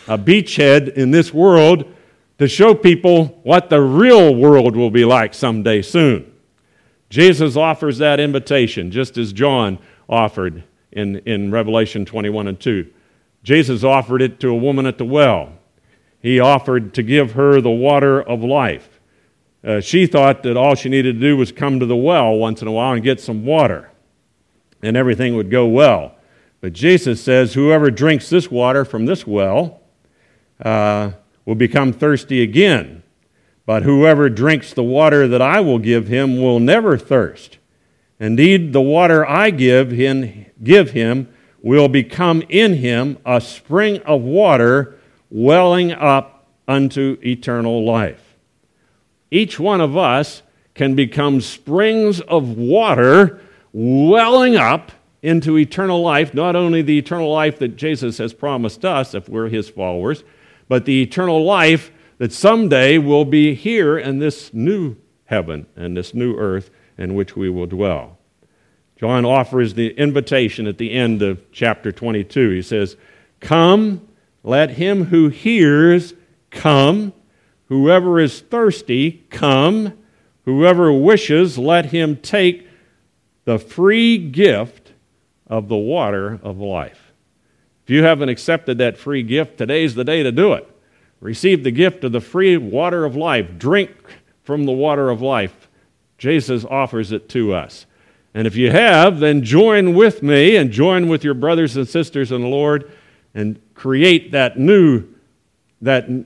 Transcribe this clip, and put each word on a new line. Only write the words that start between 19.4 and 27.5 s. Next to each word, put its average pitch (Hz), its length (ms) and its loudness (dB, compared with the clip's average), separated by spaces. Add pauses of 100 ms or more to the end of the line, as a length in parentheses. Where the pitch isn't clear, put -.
Uh, 107 160 -4
she 175 260 0
thought 139 380 2
that 120 120 -2
all 135 200 2
she 135 140 -6
needed 131 260 0
to 113 40 -8
do 143 180 2
was 127 140 -2
come 139 280 -4
to 123 80 -2
the 120 80 -2
well 127 400 0
once 110 260 -4
in 107 60 -10
a 110 40 -6
while 120 220 -2
and 113 100 -4
get 131 160 -2
some 110 260 -10
water, 131 440 -2 (920)
and 113 120 -2
everything 123 400 0
would 101 140 -4
go 123 160 2
well. 113 480 2 (480)
But 90 120 -10
Jesus 135 460 0
says, 127 360 0